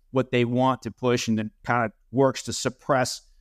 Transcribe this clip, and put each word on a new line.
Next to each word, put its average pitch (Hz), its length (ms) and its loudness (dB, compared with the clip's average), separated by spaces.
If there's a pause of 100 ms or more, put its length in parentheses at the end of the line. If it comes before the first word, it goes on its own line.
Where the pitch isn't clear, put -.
(120)
what 127 180 0
they 120 140 2
want 123 380 0
to 113 80 -8
push 120 360 0
and 110 120 0
then 107 120 -6 (140)
kind 120 220 0
of 104 60 -6 (200)
works 131 320 2
to 117 80 -6
suppress, - 680 -2 (180)